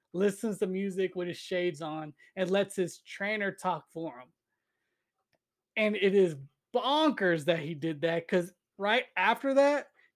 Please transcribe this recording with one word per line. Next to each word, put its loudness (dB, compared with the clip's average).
listens -2
to 2
music -4
with -4
his -8
shades -4
on, -8
and -2
lets 0
his -4
trainer -6
talk -6
for -10
him. -20
And 2
it 2
is 4
bonkers 2
that 2
he -8
did -4
that, 0
'cause 0
right 0
after 2
that, 4